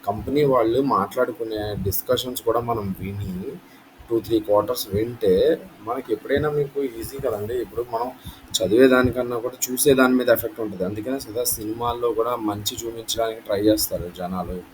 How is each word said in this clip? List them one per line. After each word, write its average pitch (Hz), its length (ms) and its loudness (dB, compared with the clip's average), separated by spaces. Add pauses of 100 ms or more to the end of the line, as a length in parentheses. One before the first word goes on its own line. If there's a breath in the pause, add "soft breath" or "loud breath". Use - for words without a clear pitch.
కంపెనీ 127 360 0
వాళ్ళు 123 380 4
మాట్లాడుకునే 107 1000 0
డిస్కషన్స్ 123 580 -2
కూడా 113 180 2
మనం 113 400 -2
విని 98 520 -6 (580 loud breath)
టూ 117 100 2
త్రీ 110 200 0
క్వార్టర్స్ 104 540 2
వింటే 117 680 2 (200)
మనకి 123 320 -4
ఎప్పుడైనా 143 360 0
మీకు 147 340 -2
ఈజీ 113 340 -8
కదండి. 113 360 -4
ఇప్పుడు 113 380 -4
మనం 120 200 -4 (400 loud breath)
చదివేదానికన్నా 123 840 4
కూడా 123 360 -6
చూసేదాని 127 420 6
మీద 123 140 2
ఎఫెక్ట్ 113 300 2
ఉంటుంది. 98 240 -4
అందుకనే 107 360 -4
సదా 117 240 -6
సినిమాల్లో 117 680 -2
కూడా 113 240 0
మంచి 107 500 -4
చూపించడానికి 113 560 -4
ట్రై 104 200 -2
చేస్తారు 101 560 0
జనాలు. 90 340 -6 (220)